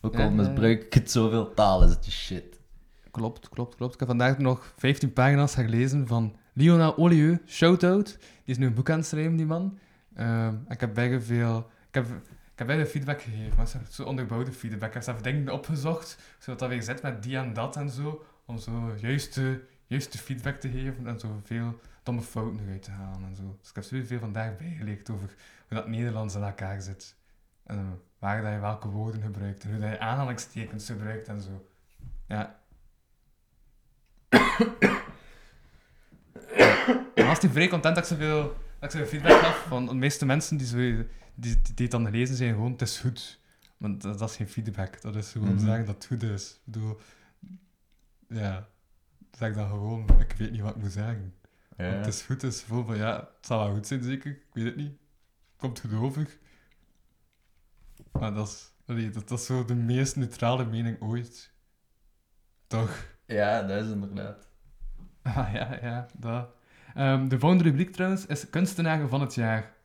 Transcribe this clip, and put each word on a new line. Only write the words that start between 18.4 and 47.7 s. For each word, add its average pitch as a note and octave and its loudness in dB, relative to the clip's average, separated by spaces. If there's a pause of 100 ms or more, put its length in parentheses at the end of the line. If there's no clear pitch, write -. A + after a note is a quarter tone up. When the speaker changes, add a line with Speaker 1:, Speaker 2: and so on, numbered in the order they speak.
Speaker 2:
om A#2 -10
zo A#2 -6
juiste, C3 -4 (240)
juiste C#3 -6
feedback C3+ -8
te C3 -8
geven B2+ -6
en A#2 -8
zo G#2+ -8
veel A#2 -6 (240)
domme A#2+ -4
fouten G#2+ -8
eruit F#2+ -10
te G2+ -16
halen F#2+ -10
en F#2+ -12
zo. F#2+ -12
Dus - -20
ik - -20
heb G2 -10
superveel B2 -8
vandaag A2 -6
bijgeleerd G#2+ -10
over G2+ -6 (400)
hoe A2 -8
dat A2 -8
Nederlands A2 -4
in G2+ -4
elkaar G2 -6
zit. - -14 (480)
En, G#2 -8
eh, G2 -6 (360)
waar G#2 -2
dat G#2+ -4
je G#2 -4
welke G#2+ -6
woorden A2 -6
gebruikt G2+ -8
en G#2 -8
hoe G#2+ -4
dat G#2+ -4
je A2 -6
aanhalingstekens A2+ -6
gebruikt G#2+ -8
en G#2 -10
zo. F#2+ -14 (600)
Ja. - -6 (1700)
<coughs> - 4 (2250)
Ik A2 6
was D3+ 4
toen E3 6
vrij D#3 4
content E3 2
dat E3+ 2
ik - -8
zoveel, D3+ 0 (240)
dat C#3 -8
ik D#3+ -4
zoveel D3 -4
feedback D#3+ 10
gaf, E3 2
want B2 -2
de B2+ -4
meeste C#3 2
mensen D3 2
die C3 -4
zo, A#2+ -2
die, A#2 2 (300)
die, A#2 4
die - 2
het B2 0
dan A2+ 0
lezen B2 0
zijn A#2+ 0
gewoon, A2+ 0
"Het B2 -6
is - -4
goed." - -6 (380)
Want G2+ -6
dat, G2+ -8
dat A2 -4
is - -12
geen G2+ -6
feedback, G2+ -8
dat G#2+ -10
is G#2+ -6
gewoon G2+ 0
Speaker 1:
Mhm. G2+ 2
Speaker 2:
zeggen A2 2
dat G2+ -6
het - -20
goed A#2+ -4
is. G2+ -6
Ik - -20 (140)
bedoel, A2 -8 (1300)